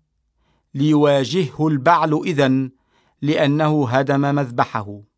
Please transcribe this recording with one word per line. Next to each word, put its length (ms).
"ليواجهه 920
البعل 460
إذن، 560
لأنه 680
هدم 320
مذبحه". 800